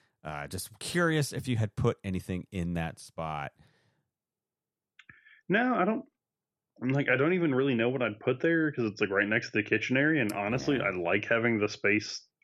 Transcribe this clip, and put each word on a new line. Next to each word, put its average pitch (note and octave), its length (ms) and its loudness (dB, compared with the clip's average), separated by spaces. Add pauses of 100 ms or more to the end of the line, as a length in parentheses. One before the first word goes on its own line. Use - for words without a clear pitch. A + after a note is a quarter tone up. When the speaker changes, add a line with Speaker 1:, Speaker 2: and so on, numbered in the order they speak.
(240)
Speaker 1:
uh, D2 240 -10
just F2 320 -12
curious D#3+ 520 0
if - 160 -8
you B2 100 0
had A2 180 -2
put - 280 0
anything F#2 480 -6
in F2 220 -4
that E2 260 -4
spot. D2+ 540 -10 (1900)
Speaker 2:
No, A#3 280 2
I F3+ 100 2
don't. A3+ 200 -2 (760)
I'm B2 80 -2
like, C#3 200 2
I B2+ 80 4
don't D#3 160 4
even E3+ 220 2
really C3+ 200 2
know A2+ 140 2
what C3 120 -2
I'd G#2+ 180 -2
put B2+ 200 0
there E3 320 2
'cause A#2 140 -2
it's, G#2 160 -2
like, G2+ 100 0
right G2+ 160 2
next A#2 240 -2
to G#2+ 100 0
the - 20 2
kitchen A2 320 0
area, D3 260 2
and G#2 120 0
honestly, A#2+ 440 0
Speaker 1:
Yeah. G2+ 80 0
Speaker 2:
I G2 60 0
like F#2 340 0
having A#2 340 2
the G#2 100 2
space - 560 0 (180)